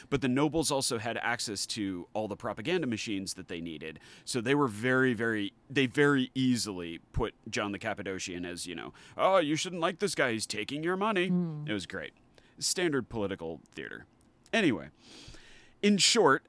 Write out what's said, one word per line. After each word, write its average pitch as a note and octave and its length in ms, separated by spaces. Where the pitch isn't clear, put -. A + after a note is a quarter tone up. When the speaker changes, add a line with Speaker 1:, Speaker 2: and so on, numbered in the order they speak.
Speaker 1:
But C#3+ 100
the C3 80
nobles D3 420
also C3+ 280
had A2+ 200
access A2+ 500
to G2 460
all G#2+ 140
the F#2+ 80
propaganda C3 500
machines G2+ 480
that F2+ 140
they F2 120
needed. D#2+ 380
So - 160
they B2 140
were C#3+ 140
very, B2+ 440
very, G#2+ 400
they C3+ 180
very C#3+ 480
easily G2+ 680
put A#2 220
John G#2 220
the G2 80
Cappadocian F#2+ 640
as, F2 220
you F2 100
know, A#1 160
"Oh, F#3+ 220
you D#3 180
shouldn't F3 260
like F3 160
this G3 160
guy, C3+ 180
he's A2 140
taking C3+ 380
your F#3 120
money." F#3+ 340
Speaker 2:
Mm. E3 380
Speaker 1:
It G#2 40
was G2 140
great. E2+ 260
Standard D3+ 480
political F#2 520
theater. A#1 320
Anyway, A#2 380
in G#3 160
short, D#3 500